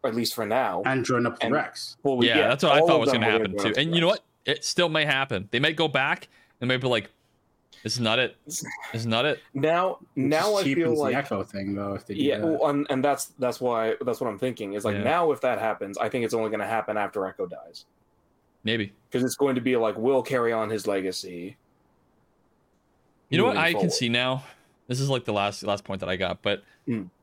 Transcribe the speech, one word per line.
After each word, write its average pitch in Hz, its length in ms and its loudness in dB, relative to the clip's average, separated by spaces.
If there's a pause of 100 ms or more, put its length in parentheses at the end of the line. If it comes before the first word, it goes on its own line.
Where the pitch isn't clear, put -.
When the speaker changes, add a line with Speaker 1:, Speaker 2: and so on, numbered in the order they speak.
Speaker 1:
at 113 100 0
least 113 200 -2
for 113 100 -2
now. 107 400 0
Speaker 2:
And 131 180 0
join 123 220 0
up 120 80 -2
with - 100 -4
Speaker 1:
And 117 100 0
Speaker 2:
Rex. - 500 -6
Speaker 1:
well, 139 140 2
we 120 100 4
Speaker 3:
Yeah, 117 100 4
Speaker 1:
get 107 120 4
Speaker 3:
that's 135 140 2
what 151 100 6
I 147 60 8
Speaker 1:
all 165 80 6
Speaker 3:
thought - 80 6
Speaker 1:
of - 60 6
Speaker 3:
was 135 100 4
Speaker 1:
them 120 100 2
Speaker 3:
gonna 127 120 2
Speaker 1:
were 107 60 4
gonna 110 100 2
Speaker 3:
happen 101 80 -6
Speaker 1:
join 98 80 -2
Speaker 3:
too. 110 60 2
Speaker 1:
up 104 60 0
Speaker 3:
And 151 120 2
Speaker 1:
with 165 60 0
Speaker 3:
you 175 60 4
know 165 80 4
Speaker 1:
Rex. 214 100 0 (260)
Speaker 3:
what? 147 120 0
It - 60 -14
still 175 260 0
may 156 160 0
happen. 135 460 0
They 117 80 0
might 156 160 2
go 160 120 0
back 139 400 -2 (340)
and 123 80 -2
they 127 60 4
might 127 60 -2
be 131 60 0
like, 113 220 0 (760)
"This 107 120 -4
is 123 40 -4
not 113 200 2
it. - 260 -2
This - 180 -10 (300)
is 113 120 -6
not 117 200 0
it." 147 140 0 (140)
Speaker 1:
Now, 170 440 0 (180)
Speaker 2:
It 139 60 0
Speaker 1:
now 143 180 2
Speaker 2:
just 190 80 2
Speaker 1:
I 202 160 2
feel - 0 - (120)
Speaker 2:
cheapens 160 240 2
the 147 40 0
Speaker 1:
like 131 120 0
Speaker 2:
Echo 117 280 -2
thing, 98 320 -6
though, 101 200 -6
if - 100 -10
they 104 80 -8
do 98 80 -2
Speaker 1:
yeah, 131 160 2
Speaker 2:
that. 107 100 -2
Speaker 1:
well, 151 220 2
and, 143 200 0
and 131 140 0
that's, 139 220 0 (140)
that's 123 200 -2
why, 113 360 0 (100)
that's 120 160 -2
what 123 80 -2
I'm 101 100 -6
thinking, 110 340 -4
is, 104 120 -4
like, 101 100 0
Speaker 3:
Yeah. 101 80 -2
Speaker 1:
now 160 280 2
if 127 100 0
that 120 180 0
happens, 104 380 -4
I 113 100 0
think 120 160 -2
it's 110 100 -2
only 110 160 0
gonna 104 180 -2
happen 110 280 -2
after 101 300 -2
Echo - 200 -6
dies. - 380 -16 (800)
Speaker 3:
Maybe. 110 300 -2 (180)
Speaker 1:
'Cause 123 120 0
it's 127 120 -2
going 135 200 2
to 123 60 0
be 127 140 2
like, 110 220 2
we'll 127 240 2
carry 117 320 0
on 110 160 -2
his 104 180 -4
legacy 92 680 -4 (1700)
Speaker 3:
You 147 80 0
know 202 80 4
what 254 100 2
Speaker 1:
moving 151 80 2
Speaker 3:
I 170 80 2
can - 100 0
Speaker 1:
forward. 170 120 2
Speaker 3:
see 120 160 0
now? 127 340 0 (440)
This 123 120 -2
is, 139 100 0
like, 131 160 0
the 107 80 -2
last, 101 300 0
last 101 200 -2
point 95 180 -8
that 87 80 -4
I 92 80 0
got, 90 240 -2
but 101 220 0 (240)
Speaker 1:
Mm. 101 220 -4 (140)